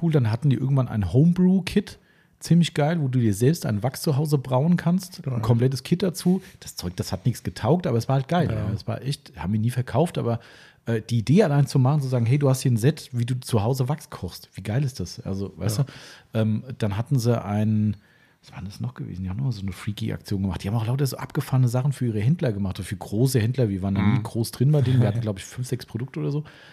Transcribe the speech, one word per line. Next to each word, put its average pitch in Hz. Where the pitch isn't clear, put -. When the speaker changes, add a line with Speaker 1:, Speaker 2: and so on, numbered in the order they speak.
Speaker 1:
cool. 170
Dann 127
hatten 139
die 127
irgendwann 135
ein 95
Homebrew-Kit. 180
Ziemlich 165
geil, 151
wo 139
du 127
dir 110
selbst 127
einen 107
Wachs 127
zu 147
Hause 147
brauen 135
kannst. -
Speaker 2:
Geil. 131
Speaker 1:
Ein 113
komplettes 117
Kit 180
dazu. 185
Das -
Zeug, 87
das -
hat -
nichts 123
getaugt, 151
aber 120
es 113
war 135
halt 135
geil. 170
Speaker 2:
Ja. 110
Speaker 1:
Ja, 110
es -
war 113
echt, 135
haben 95
wir 107
nie 113
verkauft, 131
aber, 117
äh, 117
die 120
Idee 151
allein 143
zu 139
machen, 139
zu 135
sagen, 127
hey, 135
du 143
hast 131
hier 135
ein 117
Set, 123
wie 120
du 127
zu 107
Hause 127
Wachs 156
kochst. -
Wie -
geil 107
ist 127
das? 87
Also, 98
weißt 101
Speaker 2:
Ja. 139
Speaker 1:
du, -
ähm, 110
dann 104
hatten 120
sie 117
ein, 107
was -
war -
denn 92
das 104
noch 123
gewesen? 95
Die 92
haben 98
noch 131
so 101
eine 95
freaky 104
Aktion 98
gemacht. 95
Die 92
haben 104
auch 110
lauter 135
so 120
abgefahrene 131
Sachen 127
für 127
ihre 107
Händler 135
gemacht. 98
Für 98
große 120
Händler, 117
wir 95
waren 98
da 98
nie 104
Speaker 2:
Mhm. 107
Speaker 1:
groß 113
drin 139
bei 151
denen. 131
Wir 120
hatten, 107
Speaker 2:
<laughs> -
Speaker 1:
glaub 107
ich, -
fünf, 127
sechs -
Produkte 139
oder 147
so. 151